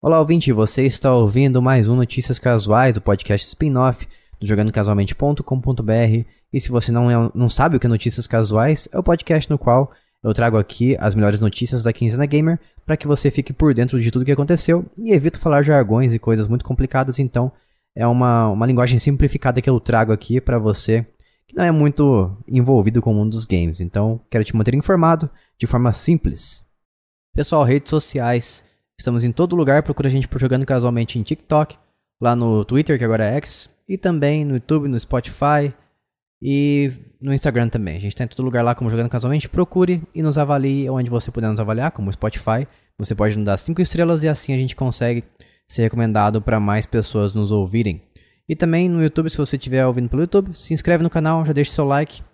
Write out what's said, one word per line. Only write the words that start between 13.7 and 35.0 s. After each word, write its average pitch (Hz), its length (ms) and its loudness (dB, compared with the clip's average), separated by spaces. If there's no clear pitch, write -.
dentro 123 240 0
de 117 140 0
tudo 131 140 -2
que 139 80 0
aconteceu 170 520 0
e 226 160 0
evito 160 260 2
falar 147 240 2
jargões 127 500 4
e 113 60 0
coisas 110 300 0
muito 123 160 -2
complicadas, 131 520 -2
então 127 320 -2
é 113 100 -2
uma, 120 440 2
uma 107 160 0
linguagem 123 340 2
simplificada 131 640 0
que - 80 0
eu 127 100 4
trago 113 320 0
aqui 117 300 0
pra 120 180 0
você 110 480 0
que - 80 -16
não 180 80 0
é 170 80 4
muito 139 640 2
envolvido 120 560 2
com 110 120 0
o - 20 2
mundo 104 160 0
dos 110 140 -6
games. 85 340 -2
Então, 104 400 -2
quero 110 140 0
te - 100 -8
manter 113 200 2
informado 165 560 2
de - 80 -4
forma 120 280 0
simples. - 720 -2
Pessoal, 147 300 0
redes 139 260 0
sociais. 123 760 -4
Estamos 120 280 -2
em 120 80 0
todo 175 240 0
lugar, 147 260 4
procura 139 260 -4
a 131 40 0
gente 135 160 0
por 131 120 -6
Jogando 131 280 0
Casualmente 120 500 -2
em 110 60 -4
TikTok, - 540 -2
lá 120 140 2
no 113 280 2
Twitter, 143 340 0
que 117 60 -2
agora 110 220 0
é 107 120 -2
X, - 300 -10
e 190 80 -6
também 151 480 0
no 143 80 -4
YouTube, 143 340 -2
no 127 100 -2
Spotify 143 760 -2